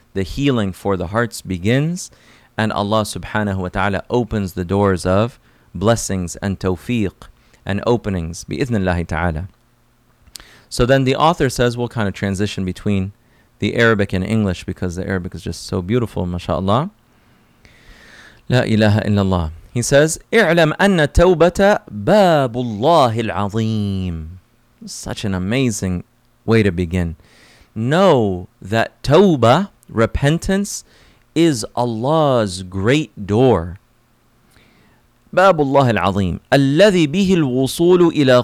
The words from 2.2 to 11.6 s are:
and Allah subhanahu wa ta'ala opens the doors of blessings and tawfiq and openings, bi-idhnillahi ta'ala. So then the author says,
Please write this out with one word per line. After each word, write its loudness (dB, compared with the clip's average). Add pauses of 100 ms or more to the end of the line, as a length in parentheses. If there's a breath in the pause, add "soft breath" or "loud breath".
and -2
Allah -2
subhanahu -4
wa -6
ta'ala -4
opens -2
the -6
doors 0
of 0 (360 soft breath)
blessings -2
and -6
tawfiq -4 (360 soft breath)
and -6
openings, -4
bi-idhnillahi -2
ta'ala. -4 (1200 loud breath)
So 0
then 4
the 0
author 2
says, -2